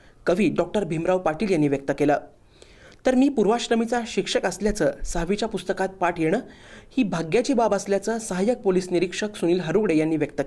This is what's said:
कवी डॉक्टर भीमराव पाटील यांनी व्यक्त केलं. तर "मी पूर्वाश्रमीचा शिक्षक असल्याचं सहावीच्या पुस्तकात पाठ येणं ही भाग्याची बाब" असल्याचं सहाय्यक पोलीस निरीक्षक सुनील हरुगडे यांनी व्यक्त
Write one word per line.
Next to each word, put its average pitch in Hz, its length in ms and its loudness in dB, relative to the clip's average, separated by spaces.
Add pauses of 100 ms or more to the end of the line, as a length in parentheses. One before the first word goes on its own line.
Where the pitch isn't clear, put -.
(260)
कवी 180 240 2
डॉक्टर 175 340 -2
भीमराव 170 340 0
पाटील 180 320 -2
यांनी 156 180 4
व्यक्त 139 320 -2
केलं. 120 200 4 (840)
तर 262 100 4
"मी 269 140 4
पूर्वाश्रमीचा 233 800 0
शिक्षक - 380 -2
असल्याचं 202 460 0 (120)
सहावीच्या 180 440 -2
पुस्तकात 190 420 -4
पाठ 175 300 -2
येणं 160 200 2 (580)
ही 262 60 4
भाग्याची 190 500 0
बाब" 220 200 2
असल्याचं 196 460 -2
सहाय्यक 208 380 -2
पोलीस 185 340 0
निरीक्षक 185 440 -2
सुनील 175 240 2
हरुगडे 170 360 2
यांनी 156 220 2
व्यक्त 143 300 -2